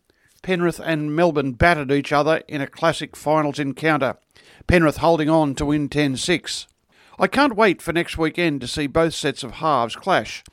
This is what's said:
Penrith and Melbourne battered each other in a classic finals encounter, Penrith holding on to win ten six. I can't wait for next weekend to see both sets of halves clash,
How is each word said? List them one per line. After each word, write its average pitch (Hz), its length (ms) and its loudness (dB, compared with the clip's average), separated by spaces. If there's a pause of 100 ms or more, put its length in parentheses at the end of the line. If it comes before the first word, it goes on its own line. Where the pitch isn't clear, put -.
(420)
Penrith 175 380 0
and 151 340 -2
Melbourne 151 380 2
battered 151 400 0
each 139 200 0
other 147 360 2
in 147 120 -8
a 139 60 -6
classic - 500 -4
finals 147 420 0
encounter, 139 580 -2 (500)
Penrith 165 320 4
holding 156 320 2
on 151 240 4
to 151 100 -4
win 147 240 0
ten 143 280 0
six. - 500 -4 (520)
I 190 100 2
can't 269 280 2
wait 196 240 2
for - 120 -8
next 165 260 -4
weekend 156 420 0
to 120 60 -10
see 147 220 -4
both 160 260 0
sets 139 300 -4
of 113 80 -10
halves 131 420 0
clash, 147 480 -2 (100)